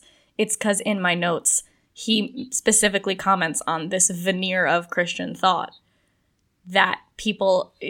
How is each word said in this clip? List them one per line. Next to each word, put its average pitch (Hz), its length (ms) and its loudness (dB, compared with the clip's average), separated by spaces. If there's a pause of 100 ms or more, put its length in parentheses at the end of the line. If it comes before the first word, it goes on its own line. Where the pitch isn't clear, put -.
(380)
It's 214 180 0
'cause 202 260 0
in 202 200 -2
my 175 140 2
notes, 170 480 0 (280)
he - 600 -2
specifically 196 640 2
comments 180 520 0
on 160 220 -4
this 185 200 2
veneer 185 560 0
of 170 240 2
Christian 175 460 -2
thought. 180 400 0 (920)
That 190 320 2 (160)
people, 196 580 0 (160)